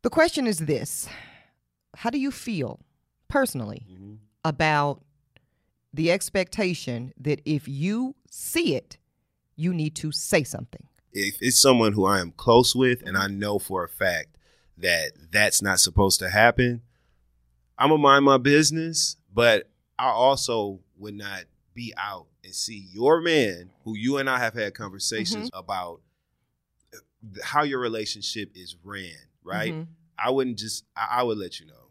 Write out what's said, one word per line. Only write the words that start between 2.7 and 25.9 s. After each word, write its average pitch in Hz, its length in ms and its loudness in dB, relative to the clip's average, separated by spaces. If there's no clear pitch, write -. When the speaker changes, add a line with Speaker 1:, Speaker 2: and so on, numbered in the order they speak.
Speaker 1:
personally 127 600 -2
Speaker 2:
Mm-hmm. 98 240 -18
Speaker 1:
about 147 580 2
the 160 200 0
expectation 180 1040 -2
that 147 260 -2
if 151 220 -2
you 202 480 -4
see 320 460 -2
it, - 200 -10
you 170 180 -2
need 156 220 -4
to 156 160 -6
say 160 320 0
something? - 420 -12
Speaker 2:
If 98 280 -6
it's 123 200 2
someone 120 340 6
who 101 100 2
I 98 160 4
am 87 120 -6
close 120 420 6
with 123 320 2
and 92 100 -4
I 98 100 2
Speaker 1:
Mm-hmm. 101 120 -6
Speaker 2:
know 104 200 -2
for 92 260 -4
a - 40 -10
fact 87 480 -4
that 85 320 0
that's 104 280 2
not 98 200 0
supposed 95 400 2
to 92 100 -4
happen, 120 520 4
I'ma 151 200 6
mind 139 280 6
my 135 140 8
business, 151 800 2
but 113 340 4
I 127 120 0
also 113 680 0
would 104 160 -14
not 98 300 -12
be 120 220 -12
out 95 300 -8
and 95 100 -20
see 101 380 -10
your 139 280 2
man, 110 500 0
who 107 120 -10
you 127 220 -2
and 135 120 -2
I 127 80 0
have 117 160 -2
had 104 200 -6
conversations 110 760 -8
Speaker 1:
Mm-hmm. 92 80 -14
Speaker 2:
about 90 420 -10